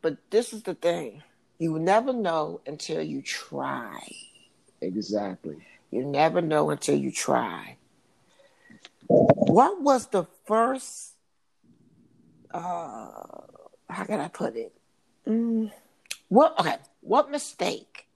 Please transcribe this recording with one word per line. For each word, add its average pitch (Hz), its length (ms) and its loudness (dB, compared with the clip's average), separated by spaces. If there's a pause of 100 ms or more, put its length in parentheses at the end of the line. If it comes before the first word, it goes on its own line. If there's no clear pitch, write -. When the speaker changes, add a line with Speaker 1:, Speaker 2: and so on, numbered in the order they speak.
Speaker 1:
but 160 160 -2 (120)
this 240 220 0
is 220 100 -14
the 180 120 -6
thing. 151 480 -2 (360)
You 160 200 0
never 214 340 4
know 165 540 -2
until 156 360 -6
you 147 200 -6
try. 135 840 -8 (760)
Speaker 2:
Exactly. 95 760 -6 (340)
Speaker 1:
You 123 140 -4
never 147 360 2
know 151 300 2
until 143 260 0
you 135 140 0
try. 117 680 -2 (1300)
What - 720 6
was 269 280 2
the 175 180 0 (180)
first, 240 720 -2 (1400)
uh, 170 580 -8 (800)
how 196 160 -8
can 202 160 -4
I 151 80 -6
put - 280 -8
it? - 160 -10 (540)
Mm, 226 460 0 (560)
what, 302 320 6
okay, 165 160 2 (240)
what 277 300 2
mistake - 840 -8